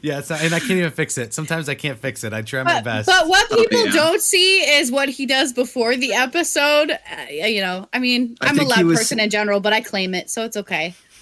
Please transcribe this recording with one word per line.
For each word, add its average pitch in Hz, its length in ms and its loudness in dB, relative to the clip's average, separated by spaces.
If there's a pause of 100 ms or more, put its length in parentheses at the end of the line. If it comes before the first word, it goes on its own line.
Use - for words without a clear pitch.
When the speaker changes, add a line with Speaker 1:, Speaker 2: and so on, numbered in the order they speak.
Speaker 1:
Yeah, 147 160 -4
it's - 120 -10
not, 156 120 -4
and 165 120 2
I 170 60 0
can't 156 120 -2
even 175 180 2
fix - 280 -4
it. 113 160 -6
Sometimes 160 340 -4
I 143 60 -4
can't 135 240 -8
fix 127 260 -8
it. 107 80 -4
I 110 100 -4
try 131 200 -6
my - 120 2
Speaker 2:
But, 107 100 -2
Speaker 1:
best. 110 220 -2
Speaker 2:
but 359 220 4
what 392 220 4
Speaker 3:
Oh, 427 60 2
Speaker 2:
people 453 300 4
Speaker 3:
yeah. 302 60 0
Speaker 2:
don't 330 300 4
see 381 380 4
is 294 320 2
what 277 160 0
he 269 180 -6
does 262 260 0
before 247 440 0
the 233 160 -2
episode. 294 800 0
Uh, 143 380 -10
you 196 300 -2
know, 185 320 -6
I 247 60 -2
mean, 247 420 0
Speaker 3:
I - 80 2
Speaker 2:
I'm 285 60 2
a 277 40 4
Speaker 3:
think 269 140 2
he 226 100 4
Speaker 2:
loud 170 40 4
Speaker 3:
was 165 120 4
Speaker 2:
person - 220 -2
in 214 100 0
general, 208 300 0
but 208 120 2
I 214 80 2
claim 190 340 -4
it, - 160 -8
so 226 140 -6
it's 233 120 -8
okay. 180 380 -6 (280)